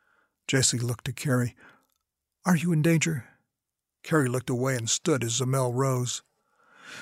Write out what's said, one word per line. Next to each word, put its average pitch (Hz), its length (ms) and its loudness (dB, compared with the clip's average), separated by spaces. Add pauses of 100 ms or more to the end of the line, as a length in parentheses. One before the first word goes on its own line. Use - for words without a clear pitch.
(480)
Jesse 131 320 0
looked 117 280 -4
to 127 60 -6
Carrie. 123 440 -2 (880)
"Are 180 100 4
you 170 180 0
in 156 100 2
danger?" 160 440 2 (800)
Carrie 151 240 2
looked 123 200 -2
away 131 280 0
and 113 120 -4
stood 135 360 0
as 117 160 -2
Zamel 127 340 0
rose. 127 480 -2 (800)